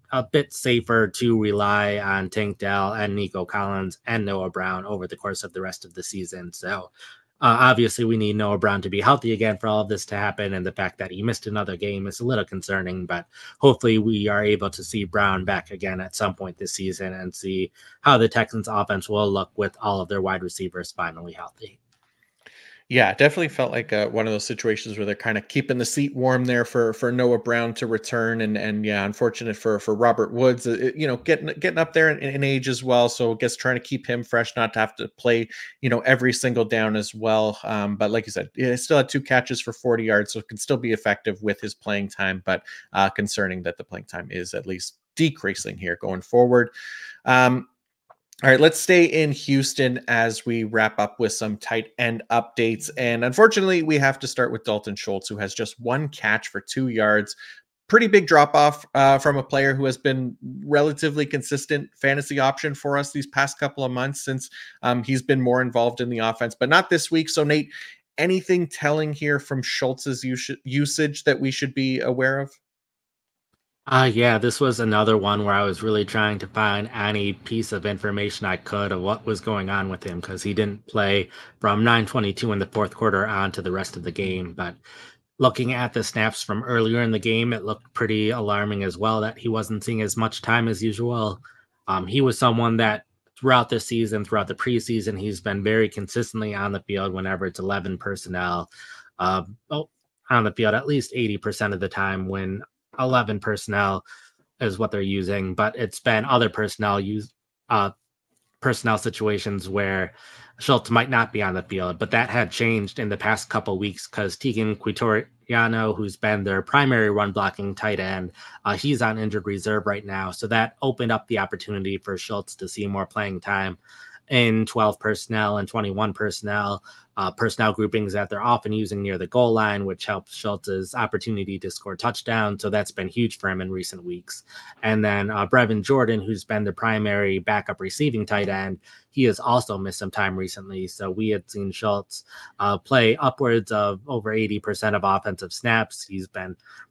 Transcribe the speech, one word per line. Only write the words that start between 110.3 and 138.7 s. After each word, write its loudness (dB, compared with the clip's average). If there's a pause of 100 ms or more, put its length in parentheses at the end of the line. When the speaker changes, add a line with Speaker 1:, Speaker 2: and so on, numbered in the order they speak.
Speaker 1:
Schultz 2
might 4
not 2
be -4
on -2
the -4
field, -4
but -4
that 2
had 0
changed -2
in -2
the -4
past -2
couple -2
weeks -6
'cause -6
Tegan -2
Quitoriano, 0
who's -6
been 0
their 0
primary 4
run 2
blocking -2
tight -4
end, -6 (340)
uh, 0
he's 0
on 0
injured -4
reserve -2
right -4
now. -6
So -10
that 2
opened 0
up -2
the 0
opportunity -4
for -8
Schultz -8
to -10
see -6
more -2
playing -6
time -4 (500)
in 4
twelve 0
personnel -2
and -4
twenty-one -4
personnel, -4 (320)
uh, -4
personnel 0
groupings -2
that -4
they're -6
often 0
using -4
near -4
the -6
goal 4
line, 2
which -8
helps -6
Schultz's -6
opportunity -4
to -8
score -10
touchdowns. -2
So -2
that's 0
been -6
huge -2
for -2
him -2
in -6
recent -10
weeks. -12 (400)
And 2
then, 0
uh, 0
Brevin 4
Jordan, 2
who's -6
been -2
the -2
primary 0
backup -2
receiving -2
tight 0
end, -4 (320)